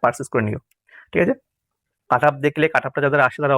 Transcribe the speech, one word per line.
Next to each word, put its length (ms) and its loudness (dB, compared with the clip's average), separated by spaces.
পারচেজ 280 -2
করে 140 0
নিও, 140 -6
ঠিক 140 -2
আছে? 100 0
কাট 180 2
অফ 60 2
দেখলে, 200 0
কাট 120 0
অফটা 180 -6
যাদের 220 2
আসে, 160 -6
তারা 160 2